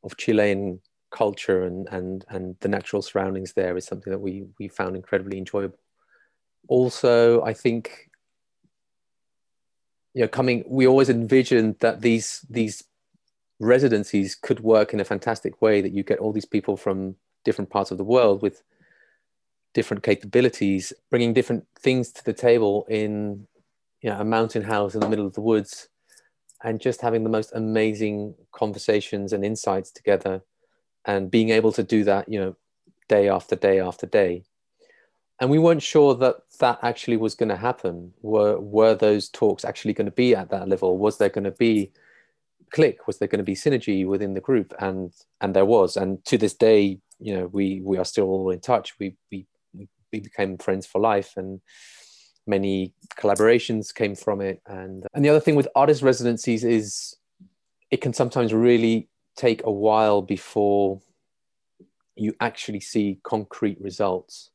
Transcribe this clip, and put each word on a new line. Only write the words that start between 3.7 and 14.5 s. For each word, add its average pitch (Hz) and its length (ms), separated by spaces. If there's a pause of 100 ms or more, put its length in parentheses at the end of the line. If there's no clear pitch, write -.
is 90 80
something 98 260
that 95 100
we, 98 260 (120)
we 101 100
found 92 280
incredibly 95 400
enjoyable. 95 420 (880)
Also, 120 800
I 110 100
think, - 560 (2000)
you 131 80
know, 110 80
coming, 127 400
we 131 180
always 131 220
envisioned 117 720
that 110 220
these, 113 480
these 113 340 (760)
residencies 110 760
could - 260